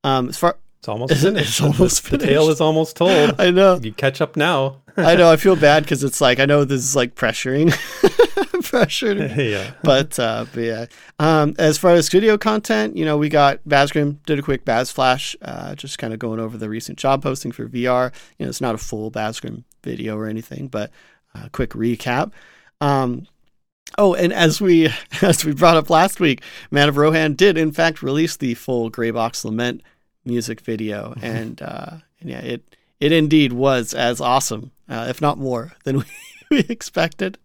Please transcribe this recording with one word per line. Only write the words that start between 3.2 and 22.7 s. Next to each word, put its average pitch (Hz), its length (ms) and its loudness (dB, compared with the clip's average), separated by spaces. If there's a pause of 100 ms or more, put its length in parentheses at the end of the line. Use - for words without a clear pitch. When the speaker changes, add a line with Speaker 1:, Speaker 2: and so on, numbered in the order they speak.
Speaker 1:
<laughs> - 40 -8
I 180 120 4
know. 185 300 4
Speaker 2:
You 110 100 -8
catch 135 300 -2
up - 140 -4
now. 147 540 -2
<laughs> - 80 -8
Speaker 1:
I 170 180 4
know. 175 140 8
I 160 60 8
feel 185 200 4
bad 147 300 4
'cause 139 180 -2
it's 135 180 -2
like, 127 180 4
I 135 60 4
know 147 180 4
this 135 180 -2
is, 123 140 -4
like, 123 200 0
pressuring, 131 540 0
<laughs> - 320 -4 (600)
pressuring. 202 720 -2
Speaker 2:
<laughs> 127 160 0
Yeah. 101 200 -6 (120)
Speaker 1:
But, 135 340 2
uh, 113 360 -2
but 120 80 -8
yeah. 113 240 -6 (340)
Um, 151 400 2
as 151 180 2
far 175 140 4
as 170 140 6
studio 208 320 4
content, 214 580 -2
you 165 80 -2
know, 151 140 0
we 151 120 0
got 143 380 4
Basgrim 147 580 0
did 147 140 -2
a - 20 -6
quick 139 220 -4
Baz 123 280 -2
Flash, 127 500 -2
uh, - 340 -12
just - 220 -14
kinda 110 200 -8
going 113 220 -8
over 113 180 -8
the 107 120 -10
recent 110 280 -10
job 135 260 0
posting 131 280 -6
for 117 140 -12
V 120 220 -4
R. 127 240 0 (280)
You 143 60 -8
know, 127 40 -8
it's 120 120 -10
not 120 120 -2
a 107 60 -6
full 110 320 -8
Basgrim 113 520 -8 (200)
video 110 340 -8
or 110 100 -8
anything, 131 420 -12
but 107 220 -8 (440)
a - 140 -16
quick - 220 -6
recap. 120 600 -4 (480)